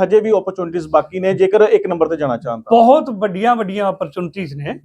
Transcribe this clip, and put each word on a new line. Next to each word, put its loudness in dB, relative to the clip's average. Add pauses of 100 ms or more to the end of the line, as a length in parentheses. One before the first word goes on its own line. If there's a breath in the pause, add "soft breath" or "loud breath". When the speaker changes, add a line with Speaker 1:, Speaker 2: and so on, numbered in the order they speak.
Speaker 1:
ਹਜੇ 4
ਵੀ 0
ਓਪਰਚੁਨਿਟੀਜ਼ -4
ਬਾਕੀ -2
ਨੇ, 0
ਜੇਕਰ 2
ਇੱਕ 4
ਨੰਬਰ -2
ਤੇ -4
ਜਾਣਾ -2
ਚਾਹੁਣ -8
ਤਾਂ। 0
Speaker 2:
ਬਹੁਤ 4
ਵੱਡੀਆਂ, -2
ਵੱਡੀਆਂ -4
ਓਪਰਚੁਨਿਟੀਜ਼ -8
ਨੇ। -10